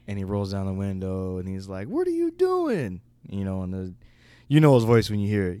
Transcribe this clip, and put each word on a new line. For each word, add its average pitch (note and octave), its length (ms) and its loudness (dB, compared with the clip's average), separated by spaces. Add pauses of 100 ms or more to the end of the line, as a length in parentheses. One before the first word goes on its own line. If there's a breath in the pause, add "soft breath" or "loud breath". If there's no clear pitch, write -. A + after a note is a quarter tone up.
And G2+ 100 -8
he G2 60 -6
rolls G2+ 280 -4
down G2 140 -4
the G2 80 -4
window F#2+ 640 -4
and F#2 100 -6
he's F#2+ 200 -8
like, F#2+ 200 -10
What D4+ 200 -4
are F4+ 40 -4
you E4+ 200 -2
doing? D#4 680 -2 (280)
You G2 160 -6
know, F#2+ 160 -4
and F#2 120 -6
the, F#2 200 -8 (540 soft breath)
you D3 120 6
know D3+ 160 8
his A#2+ 80 8
voice A2+ 260 6
when G#2 100 -2
you G2+ 100 -2
hear G2+ 220 0
it. F2 80 -8